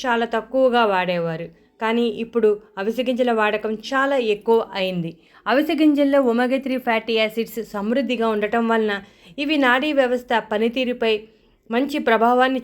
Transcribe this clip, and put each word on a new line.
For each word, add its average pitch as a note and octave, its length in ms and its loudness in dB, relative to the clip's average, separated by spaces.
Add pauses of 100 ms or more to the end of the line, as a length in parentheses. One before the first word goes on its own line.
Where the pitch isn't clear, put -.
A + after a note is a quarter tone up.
చాలా A#3 320 0
తక్కువగా A#3+ 560 2
వాడేవారు, E3+ 560 -2 (340)
కానీ A#3 240 0 (180)
ఇప్పుడు A3+ 240 2 (320)
అవిసె A3 280 -2
గింజల B3 320 0
వాడకం G#3+ 340 -2 (160)
చాలా C#4 260 0 (200)
ఎక్కువ A3+ 240 2 (200)
అయింది. F3+ 320 -4 (380)
అవిసె D4 300 0
గింజల్లో C#4+ 380 4 (120)
omega-త్రీ B3+ 440 0 (120)
ఫ్యాటీ A3+ 320 -2
యాసిడ్స్ A3 420 -2 (140)
సమృద్ధిగా A3+ 600 -2
ఉండటం G#3+ 360 -2
వలన A3 240 0 (480)
ఇవి D4+ 140 0 (100)
నాడీ C4 320 2
వ్యవస్థ B3 340 0 (180)
పనితీరుపై A#3 640 -2 (600)
మంచి C#4 240 -2 (100)
ప్రభావాన్ని B3 560 4